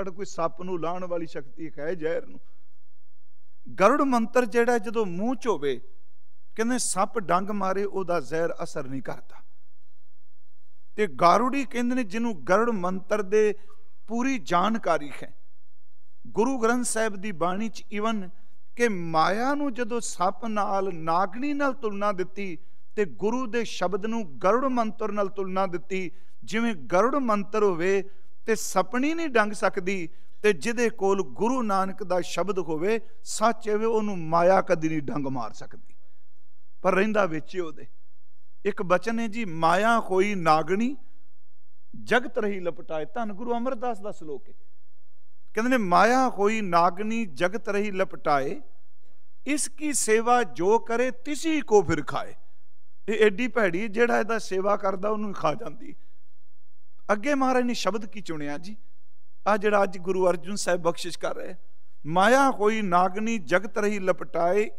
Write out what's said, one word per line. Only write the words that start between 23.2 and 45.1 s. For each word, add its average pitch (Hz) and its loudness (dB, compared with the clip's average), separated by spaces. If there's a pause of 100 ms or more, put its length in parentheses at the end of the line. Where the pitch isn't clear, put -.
ਦੇ 226 -2
ਸ਼ਬਦ 190 -2
ਨੂੰ 214 -2
ਗਰੁੜ 214 4
ਮੰਤਰ 220 0
ਨਾਲ 202 0
ਤੁਲਨਾ 190 0
ਦਿੱਤੀ, 175 -2 (340)
ਜਿਵੇਂ 226 0
ਗਰੁੜ 180 2
ਮੰਤਰ 214 2
ਹੋਵੇ 190 2 (360)
ਤੇ 226 2
ਸੱਪਣੀ 262 0
ਨਹੀਂ 330 -2
ਡੰਗ 214 2
ਸਕਦੀ, 190 -2 (340)
ਤੇ 214 6
ਜਿਹਦੇ 220 0
ਕੋਲ 196 2
ਗੁਰੂ 220 0
ਨਾਨਕ 190 0
ਦਾ 180 0
ਸ਼ਬਦ 180 -2
ਹੋਵੇ, 170 0 (240)
ਸੱਚ 220 0
ਹੋਵੇ, 214 2
ਉਹਨੂੰ 214 0
ਮਾਇਆ 170 6
ਕਦੀ 165 2
ਨਹੀਂ 156 0
ਡੰਗ 135 -2
ਮਾਰ 123 -2
ਸਕਦੀ। - -6 (880)
ਪਰ 180 4
ਰਹਿੰਦਾ 202 2
ਵਿੱਚ 156 -4
ਹੀ 185 -2
ਉਹਦੇ। 151 -4 (800)
ਇੱਕ 202 0
ਬਚਨ 185 2
ਹੈ 233 0
ਜੀ, 220 -2
"ਮਾਇਆ 180 4
ਹੋਈ 196 2
ਨਾਗਣੀ 180 2 (1080)
ਜਗਤ 240 0
ਰਹੀ 202 -2
ਲਪਟਾਏ।" 160 -4
ਧੰਨ 220 -4
ਗੁਰੂ 240 -2
ਅਮਰਦਾਸ 240 -2
ਦਾ 208 -4
ਸ਼ਲੋਕ 147 -4
ਹੈ। - -6 (1000)